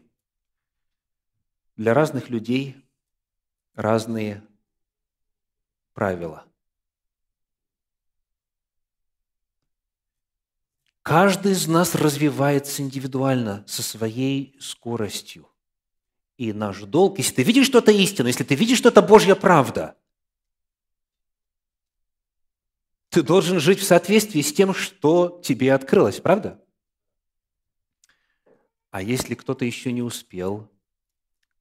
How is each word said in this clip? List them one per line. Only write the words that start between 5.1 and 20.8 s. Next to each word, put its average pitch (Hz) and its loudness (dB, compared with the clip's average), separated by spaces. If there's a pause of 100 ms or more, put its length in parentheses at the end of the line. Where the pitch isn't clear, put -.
правила. 87 -8 (4000)
Каждый 185 2
из 165 -4
нас 170 2
развивается 139 -2
индивидуально, 131 -4
со - -10
своей 131 -6
скоростью. - -12 (880)
И 110 -6
наш 104 -8
долг, 190 0
если - -4
ты 127 -2
видишь, 233 4
что 254 4
это 220 4
истина, 185 2
если 127 -2
ты 139 -2
видишь, 226 0
что 240 4
это 208 6
Божья 190 8
правда, 135 2 (3000)